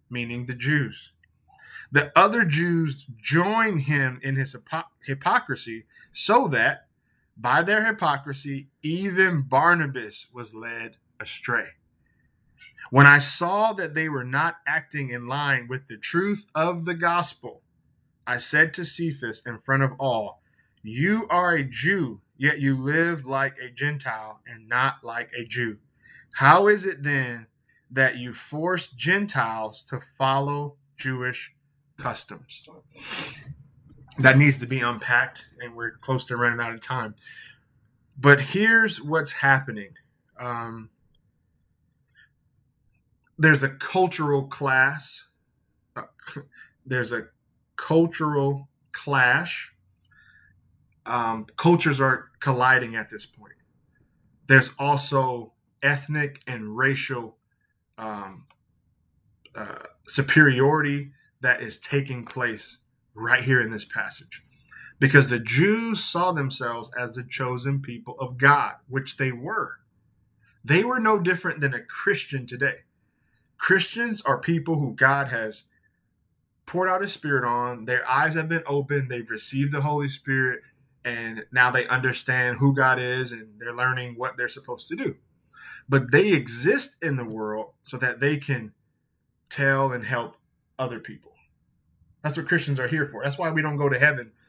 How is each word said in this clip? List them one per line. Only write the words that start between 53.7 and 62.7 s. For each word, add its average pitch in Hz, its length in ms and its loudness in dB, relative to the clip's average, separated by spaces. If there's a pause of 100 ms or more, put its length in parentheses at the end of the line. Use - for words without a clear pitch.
There's 135 320 8
also 135 760 0 (280)
ethnic 143 640 -2
and 110 300 -10
racial, 131 640 -2 (580)
um, 104 500 -12 (1080)
uh, 104 320 -14 (200)
superiority 143 1080 4 (280)
that 127 220 0
is 107 180 -10
taking 131 460 -4
place 117 520 -6 (360)